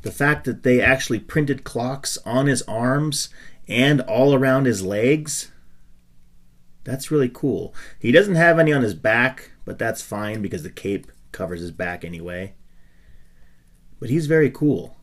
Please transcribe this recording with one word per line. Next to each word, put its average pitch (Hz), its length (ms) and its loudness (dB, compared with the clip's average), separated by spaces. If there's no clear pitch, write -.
The - 100 -8
fact 147 320 0
that 120 180 -6
they 123 180 4
actually 120 400 0
printed 143 440 -2
clocks 127 600 -6
on 131 220 0
his 135 160 2
arms 135 680 -2
and 131 340 4
all 135 320 4
around 131 320 4
his 101 160 0
legs, 127 680 0
that's 127 260 -8
really 143 180 2
cool. 120 460 -4
He 117 140 2
doesn't 190 220 6
have 165 240 6
any 156 140 4
on 135 100 2
his 107 120 0
back, 117 560 0
but 98 140 -10
that's 113 240 -4
fine 104 400 -8
because 92 200 -8
the - 80 -12
cape - 400 -6
covers 87 300 -8
his 87 100 -8
back 87 340 -8
anyway. 87 500 -10
But 113 100 -8
he's 156 160 2
very 156 240 4
cool. 127 520 -2